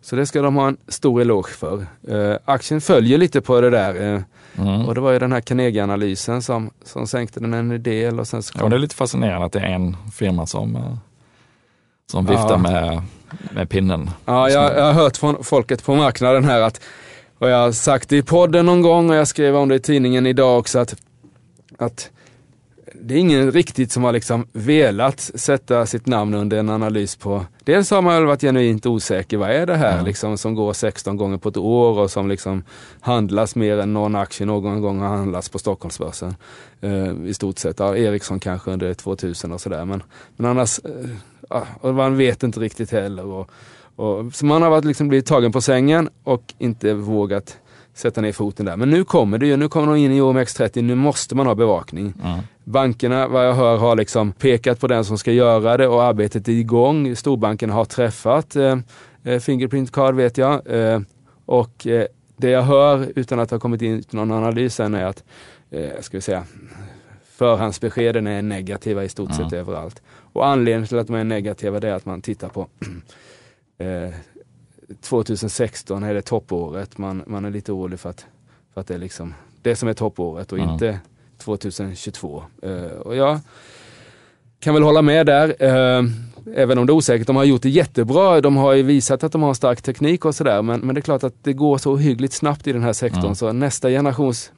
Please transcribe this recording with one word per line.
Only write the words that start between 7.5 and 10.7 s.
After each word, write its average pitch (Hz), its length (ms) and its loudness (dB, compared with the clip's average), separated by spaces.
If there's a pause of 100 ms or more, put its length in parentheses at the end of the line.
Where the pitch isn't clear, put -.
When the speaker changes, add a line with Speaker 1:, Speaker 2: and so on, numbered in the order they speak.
Speaker 1:
en 117 300 -4
del. 113 360 -2
Och 110 80 -6
sen 113 160 -8
så - 120 -14
Speaker 2:
Ja, - 60 -10
Speaker 1:
kom 107 80 2
Speaker 2:
det 117 60 4
är 127 40 2
lite 147 160 -4
fascinerande 113 500 -2
att 87 60 -6
det 101 80 -4
är 95 140 -2
en 90 240 -2 (180)
firma 92 300 -2
som, 60 300 -6